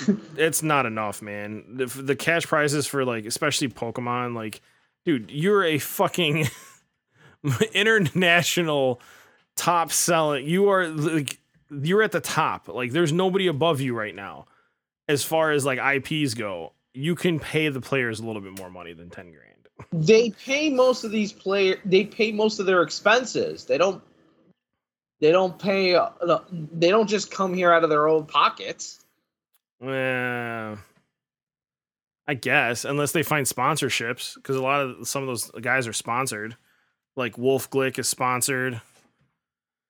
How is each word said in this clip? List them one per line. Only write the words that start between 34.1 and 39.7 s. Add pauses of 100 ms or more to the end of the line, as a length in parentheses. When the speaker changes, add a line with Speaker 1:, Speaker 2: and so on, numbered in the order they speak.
Speaker 2:
'cause
a
lot
of,
some
of
those (100)
guys
are
sponsored. (600)
Like,
Wolf
Glick
is
sponsored. (1080)